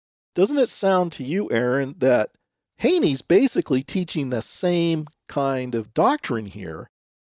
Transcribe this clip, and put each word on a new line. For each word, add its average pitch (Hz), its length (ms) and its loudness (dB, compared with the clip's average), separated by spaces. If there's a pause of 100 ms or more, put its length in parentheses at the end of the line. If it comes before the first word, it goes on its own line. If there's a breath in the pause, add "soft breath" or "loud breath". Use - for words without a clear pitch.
(340)
Doesn't 233 240 -2
it 254 120 2
sound 185 420 0
to - 120 -10
you, 175 260 -4
Aaron, 123 480 0
that 123 320 2 (480)
Haney's 247 420 2
basically 175 640 2
teaching 160 480 -4
the 120 100 -2
same 170 640 0 (220)
kind 131 460 -2
of 113 180 -4
doctrine 160 540 2
here 85 420 -12 (320)